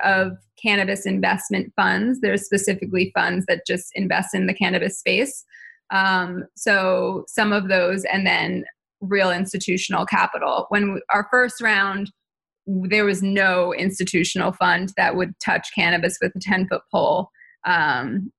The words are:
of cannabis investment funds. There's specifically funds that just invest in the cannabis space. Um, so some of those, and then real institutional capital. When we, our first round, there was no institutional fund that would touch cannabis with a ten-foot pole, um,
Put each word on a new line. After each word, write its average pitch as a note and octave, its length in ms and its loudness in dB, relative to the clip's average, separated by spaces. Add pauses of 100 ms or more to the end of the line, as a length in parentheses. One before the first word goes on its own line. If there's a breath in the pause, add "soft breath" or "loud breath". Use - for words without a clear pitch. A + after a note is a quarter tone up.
of F#3+ 280 2 (300)
cannabis G3 440 0
investment F#3+ 720 0
funds. G3+ 440 2
There's G3 240 0
specifically F#3+ 720 0
funds F3+ 320 0
that F3 180 -2
just F#3 280 -4
invest F#3+ 400 -2
in F#3+ 120 0
the F#3+ 80 0
cannabis F#3+ 440 -2
space. G#3+ 460 -2 (460 loud breath)
Um, F#3 540 0 (120)
so F#3 720 2
some G#3 240 2
of G3+ 160 0
those, F#3+ 360 2
and F#3+ 220 0
then F3+ 380 0 (380)
real F#3+ 280 2
institutional F#3 760 -2
capital. F#3 640 0
When G3+ 240 0
we, - 160 -8
our G3+ 200 2
first B3 300 0
round, G3+ 500 0 (560)
there F#3+ 380 2
was F#3+ 180 0
no F#3+ 520 2
institutional F#3 800 0
fund F3+ 440 0
that F#3 200 2
would F3+ 220 -4
touch - 360 -2
cannabis E3+ 480 0
with F#3 120 -2
a F#3 60 -8
ten-foot F#3 400 -2 (100)
pole, F3+ 380 0 (380 soft breath)
um, D3+ 720 0